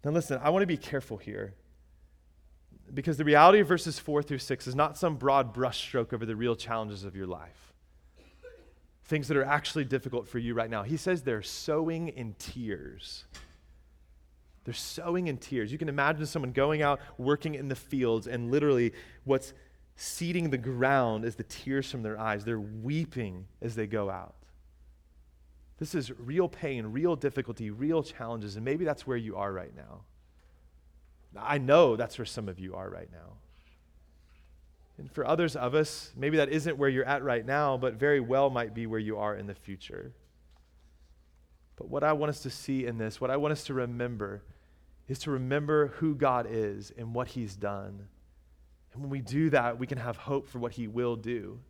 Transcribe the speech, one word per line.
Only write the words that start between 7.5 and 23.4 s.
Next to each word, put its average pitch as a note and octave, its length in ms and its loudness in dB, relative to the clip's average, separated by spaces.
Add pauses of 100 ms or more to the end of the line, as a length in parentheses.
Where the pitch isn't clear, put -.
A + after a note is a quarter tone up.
things D3 240 -2
that D3 80 2
are C3+ 80 4
actually D3 400 0
difficult A#2+ 420 -4
for B2 120 -6
you A#2 160 -2
right A2+ 160 0
now. G#2+ 140 -4
He D3 120 -2
says F3+ 240 0
they're A#2+ 220 -2
sowing D#3+ 680 -2
in A#2 300 -8
tears. F2 880 -10 (1400)
They're A#2 80 -6
sowing F3 540 -4
in C#3 100 -2
tears. A#2 340 -2
You D3 60 -6
can D#3 140 -4
imagine D3 340 0
someone C#3 280 -4
going D3+ 280 2
out, C#3+ 200 2 (180)
working D3 380 0
in C3+ 120 -6
the C3+ 80 -2
fields, A#2 500 0
and A#2+ 240 -4
literally C3+ 440 4 (300)
what's C3 280 0 (480)
seeding E3+ 500 -2
the C3+ 60 0
ground B2 680 2
is A#2 100 -4
the A2+ 80 -8
tears - 480 -4
from B2 120 -6
their G#2+ 160 -4
eyes. G#2+ 260 -2
They're A2 160 -2
weeping A2 840 -6 (140)